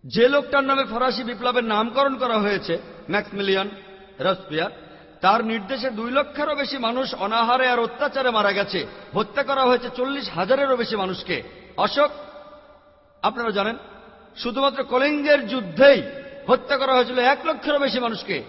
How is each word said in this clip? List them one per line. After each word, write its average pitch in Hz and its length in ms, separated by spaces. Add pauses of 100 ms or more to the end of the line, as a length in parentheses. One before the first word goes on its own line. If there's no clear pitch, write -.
যে 170 240
লোকটার 285 360
নামে 269 200
ফরাসি 240 400
বিপ্লবের 240 400
নামকরণ 233 520
করা 233 220
হয়েছে, 202 360 (360)
ম্যাক্সিমিলিয়ান 196 580 (520)
রসপিয়ার, 175 520 (480)
তার 202 240
নির্দেশে 226 460
দুই 226 200
লক্ষেরও 294 440
বেশি 277 240
মানুষ 233 360
অনাহারে 233 540
আর 240 120
অত্যাচারে 262 500
মারা 208 220
গেছে। 196 280 (340)
হত্যা 220 280
করা 269 220
হয়েছে 247 260
চল্লিশ 269 400
হাজারেরও 254 460
বেশি 226 200
মানুষকে। 185 400 (400)
অশোক, 277 340 (1120)
আপনারা 226 280
জানেন, 202 260 (600)
শুধুমাত্র 269 480
কলিঙ্গের 285 640
যুদ্ধেই 226 520 (460)
হত্যা 262 300
করা 262 180
হয়েছিল 247 260
এক 277 240
লক্ষেরও 294 340
বেশি 254 220
মানুষকে। 214 360 (120)